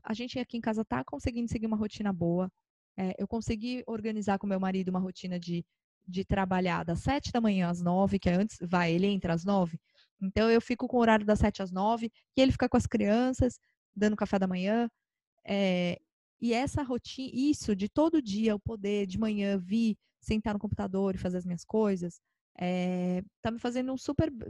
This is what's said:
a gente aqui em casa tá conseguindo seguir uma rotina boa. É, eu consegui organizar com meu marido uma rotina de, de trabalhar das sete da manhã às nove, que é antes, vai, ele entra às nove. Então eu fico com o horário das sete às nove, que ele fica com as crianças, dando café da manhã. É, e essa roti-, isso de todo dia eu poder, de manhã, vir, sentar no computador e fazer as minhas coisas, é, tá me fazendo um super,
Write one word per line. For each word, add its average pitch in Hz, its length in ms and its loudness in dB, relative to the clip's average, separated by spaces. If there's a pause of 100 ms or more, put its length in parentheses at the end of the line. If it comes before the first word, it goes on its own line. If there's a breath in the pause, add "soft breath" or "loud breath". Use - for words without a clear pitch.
a - 120 -8
gente 240 240 -8
aqui 240 180 -6
em 233 40 -4
casa 220 240 -2
tá 247 200 -2
conseguindo 240 460 -4
seguir 226 160 -2
uma 220 100 0
rotina 208 360 -2
boa. 175 380 2 (460)
É, 190 220 -2
eu 196 100 -2
consegui 233 580 -4
organizar 214 520 -2
com 208 80 -6
meu 196 140 0
marido 190 300 0
uma 185 100 0
rotina 180 380 -6
de, 170 260 -4 (420)
de 185 180 -4
trabalhar 185 600 2
das 170 160 -2
sete 277 320 -2
da 247 80 2
manhã 190 300 2
às 175 100 -4
nove, 190 380 2
que - 100 0
é 175 60 4
antes, 202 260 0
vai, 175 320 2
ele 180 140 4
entra 190 260 0
às 165 120 -2
nove. 180 340 2 (420 soft breath)
Então 208 300 2
eu 233 100 8
fico 247 280 -4
com - 80 -2
o 240 40 6
horário 220 240 6
das 208 140 4
sete 208 240 2
às 185 80 -6
nove, 220 400 -2 (240 soft breath)
que 262 60 4
ele 262 120 6
fica 247 160 0
com - 80 2
as 226 100 4
crianças, 240 720 2 (360)
dando 208 220 2
café 202 220 0
da 190 100 2
manhã. 202 420 0 (560)
É, 185 520 0 (420)
e 233 120 0
essa 269 300 0
roti-, 262 500 -6
isso 262 420 0
de 196 140 -2
todo 320 320 4
dia 220 320 0
eu 208 60 -2
poder, 202 480 -4
de 185 120 -6
manhã, 208 400 0
vir, 208 380 0 (240)
sentar 220 340 -2
no 202 60 -4
computador 196 540 -2
e 190 40 -6
fazer 180 200 -4
as 180 80 -6
minhas 175 180 -6
coisas, 196 560 0 (400)
é, 180 640 0 (180)
tá 226 120 -4
me 233 80 -8
fazendo 254 320 -2
um 262 40 -4
super, 311 340 0 (200)